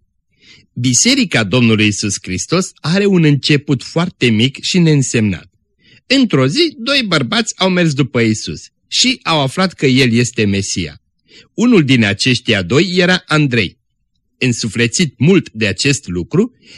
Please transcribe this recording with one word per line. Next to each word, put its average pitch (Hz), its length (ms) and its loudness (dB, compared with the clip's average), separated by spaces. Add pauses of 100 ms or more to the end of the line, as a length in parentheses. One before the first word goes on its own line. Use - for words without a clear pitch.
(760)
Biserica 139 680 0
Domnului 110 420 2
Isus 104 360 -2
Hristos 160 480 -4 (100)
are 196 260 0
un 185 180 2
început 143 580 0
foarte 165 480 -2
mic 113 320 0
și - 160 -2
neînsemnat. 127 680 0 (600)
Într-o 196 400 2
zi, 285 320 -2
doi 262 280 -2
bărbați 175 520 -2
au 190 120 0
mers 175 220 0
după 131 280 -2
Isus 107 420 -2 (260)
și - 340 -2
au 160 180 0
aflat 175 320 -2
că - 140 -2
El 127 260 4
este 117 320 0
Mesia. 95 520 -4 (580)
Unul 220 300 4
din 123 200 4
aceștia 104 580 0
doi 147 340 0
era 180 300 2
Andrei. 131 560 -2 (560)
Însuflețit 120 800 -4
mult 175 340 2
de 110 140 -4
acest 135 400 -4
lucru, 95 460 -2 (260)